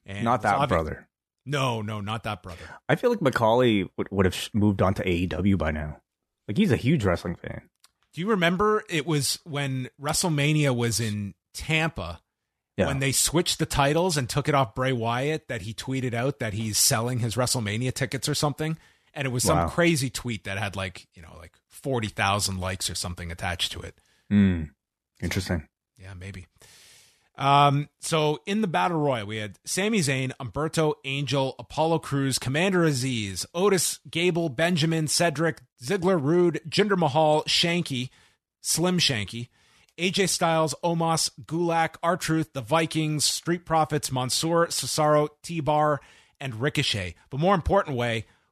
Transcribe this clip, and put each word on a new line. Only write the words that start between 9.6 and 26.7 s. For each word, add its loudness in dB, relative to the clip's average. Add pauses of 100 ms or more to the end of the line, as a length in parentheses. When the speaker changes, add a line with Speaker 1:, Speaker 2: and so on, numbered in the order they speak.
Speaker 1:
WrestleMania 2
was 0
in -4 (200)
Tampa, -4 (560)
Speaker 2:
Yeah. 2
Speaker 1:
when -2
they 0
switched 0
the 0
titles 2
and -2
took -2
it 2
off 0
Bray -2
Wyatt, -2
that -6
he -8
tweeted -4
out -2
that -4
he's -2
selling 2
his -2
WrestleMania 0
tickets -4
or -2
something? -2 (340)
And -6
it -4
was -2
some 4
Speaker 2:
Wow. 2
Speaker 1:
crazy 2
tweet -6
that -6
had, -6
like, -8
you -20
know, -20
like, -20 (120)
forty -4
thousand -2
likes -4
or -6
something -8
attached -4
to -10
it. -14 (340)
Speaker 2:
Mm. 2 (500)
Interesting. -4 (320)
Speaker 1:
Yeah, -18
maybe. -14 (880)